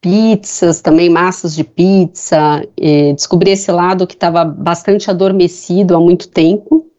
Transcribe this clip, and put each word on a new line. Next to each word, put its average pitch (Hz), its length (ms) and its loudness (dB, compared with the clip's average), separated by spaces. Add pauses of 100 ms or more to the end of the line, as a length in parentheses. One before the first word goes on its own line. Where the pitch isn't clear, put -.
Pizzas 202 800 0
também, 170 280 2
massas 170 460 -2
de 156 80 -4
pizza, 170 960 0 (160)
eh, 147 360 2
descobri 185 380 0
esse 196 200 -4
lado 180 340 0
que - 120 -18
tava 170 260 0
bastante 170 680 -4
adormecido 185 840 0
há 165 60 2
muito 170 260 2
tempo. 202 580 0 (120)